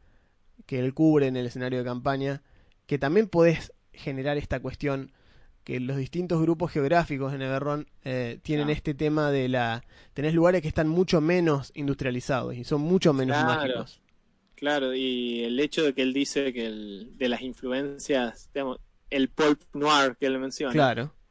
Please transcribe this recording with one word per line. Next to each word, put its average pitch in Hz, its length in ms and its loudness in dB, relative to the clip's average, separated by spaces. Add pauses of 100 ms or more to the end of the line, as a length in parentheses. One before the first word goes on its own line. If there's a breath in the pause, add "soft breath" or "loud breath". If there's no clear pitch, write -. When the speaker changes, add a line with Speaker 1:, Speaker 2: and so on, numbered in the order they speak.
(640)
Speaker 1:
que 131 140 -4
él 131 160 -2
cubre 156 320 6
en 127 100 -2
el 123 80 -2
escenario 127 340 -4
de 120 60 -4
campaña, 135 560 -4 (460)
que 147 100 -2
también 170 300 2
podés 170 460 2 (200)
generar 139 440 -6
esta 139 220 -4
cuestión 135 520 -6 (520 soft breath)
que 127 160 -6
los 131 180 -4
distintos 165 440 -2
grupos 165 300 0
geográficos 143 600 2
en 135 120 -6
Eberron, 139 420 -2 (180)
eh, 127 380 -4
tienen 147 260 -2
Speaker 2:
Claro. 151 100 0
Speaker 1:
este 147 180 -4
tema 151 340 0
de 135 200 0
la... 120 340 -2 (320 soft breath)
Tenés 151 180 -2
lugares 170 300 4
que 156 40 -6
están 156 200 0
mucho 170 340 4
menos 160 540 2
industrializados 127 800 -2
y 120 80 -10
son 147 180 0
mucho 170 320 4
menos 135 240 2
Speaker 2:
Claro. 156 240 2
Speaker 1:
mágicos. 123 400 -6 (540)
Speaker 2:
Claro, 139 400 0
y 123 480 -2
el 120 160 -2
hecho 151 240 0
de 143 100 2
que 135 80 -2
él 131 120 2
dice 139 400 -2
que 117 120 -4
el, 107 540 -10
de 127 100 0
las 120 120 -2
influencias, 131 1080 -4
digamos, 135 280 -6 (320)
el 135 180 0
pulp 151 320 2 (140)
noir 143 440 2
que - 60 -2
él 131 140 0
menciona. 131 340 -4
Speaker 1:
Claro. 127 400 2 (180)